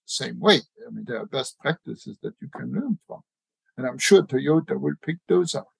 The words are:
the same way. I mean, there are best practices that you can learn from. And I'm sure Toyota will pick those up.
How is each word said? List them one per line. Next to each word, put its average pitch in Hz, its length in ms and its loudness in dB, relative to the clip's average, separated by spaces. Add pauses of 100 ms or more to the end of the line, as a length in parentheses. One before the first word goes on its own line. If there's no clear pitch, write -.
the - 60 -16 (140)
same 120 160 -8
way. - 200 6 (260)
I - 40 -18
mean, 107 160 -12
there 120 120 -6
are 104 80 -8
best - 340 -6
practices - 640 -6
that - 180 -10
you - 80 -14
can 127 240 -10
learn 240 340 -2
from. - 140 -14 (560)
And 127 100 -6
I'm 127 120 -6
sure 196 240 8
Toyota 151 560 0
will 143 160 -2 (100)
pick 170 140 -6 (100)
those 180 260 2
up. - 140 -8 (120)